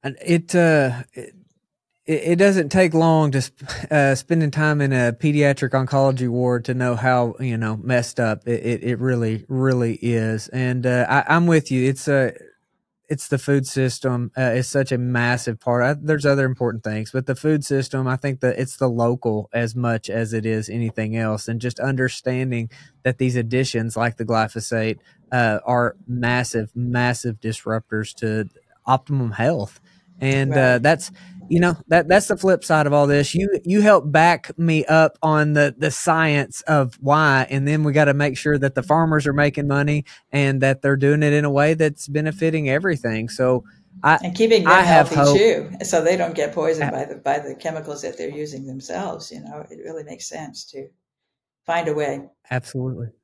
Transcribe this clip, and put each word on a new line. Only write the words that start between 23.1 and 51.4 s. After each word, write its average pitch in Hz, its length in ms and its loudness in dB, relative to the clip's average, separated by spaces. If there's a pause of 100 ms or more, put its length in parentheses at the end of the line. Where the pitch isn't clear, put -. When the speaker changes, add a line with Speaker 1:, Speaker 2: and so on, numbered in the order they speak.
Speaker 1:
these 127 180 0
additions 117 600 -2
like 117 200 -2
the 113 80 -6
glyphosate, 110 720 -2 (320)
uh, 113 340 2
are 120 300 0 (120)
massive, 120 680 -2
massive 123 640 -2
disruptors 110 760 -6
to 110 320 -4 (380)
optimum 131 460 0
health. 113 480 -2 (420)
And, 135 320 0
uh, - 20 -2
Speaker 2:
Right. 127 260 4
Speaker 1:
that's, 151 300 2 (380)
you 170 100 2
know, 175 160 2 (140)
that, 160 180 4
that's 196 200 4
the 202 100 -2
flip 190 260 2
side 156 240 2
of 143 60 2
all 147 120 6
this. 143 300 2
You, 196 300 0
you 196 160 2
help 196 280 6
back 160 480 2
me 165 280 2
up 160 360 4
on 151 320 2
the, 147 240 2
the 151 140 -2
science 156 720 0
of 139 400 0
why, 139 480 4
and 139 180 -2
then 156 160 0
we 147 80 0
gotta 143 220 4
make 143 240 0
sure 147 200 0
that 135 180 -2
the 131 60 -2
farmers 151 460 2
are 143 60 0
making 143 340 0
money 143 380 0 (260)
and 139 300 0
that 135 200 2
they're 139 140 2
doing 143 260 2
it 147 120 2
in 147 100 2
a 147 80 -2
way 147 220 2
that's 156 340 -2
benefiting 151 600 -2
everything. 131 600 -2
So 127 360 0 (380)
I, 151 200 6
Speaker 2:
And 180 120 -6
keeping 220 280 4
them 165 80 4
Speaker 1:
I 185 100 8
have 160 280 6
Speaker 2:
healthy 143 360 4
Speaker 1:
hope. - 340 0
Speaker 2:
too, - 60 -8
so 165 160 0
they 170 160 2
don't 170 160 -4
get 147 200 -4
poisoned 156 360 -2
Speaker 1:
A- - 40 -4
Speaker 2:
by 135 120 -6
the, - 100 -14
by 139 240 -4
the 139 140 -10
chemicals 151 500 -10
that - 140 -10
they're 165 120 -8
using 147 360 -12
themselves. 160 680 -10
You 151 100 -18
know, 147 280 -18
it - 140 -20
really 160 200 -12
makes 165 260 -16
sense 156 420 -16
to 135 160 -16 (800)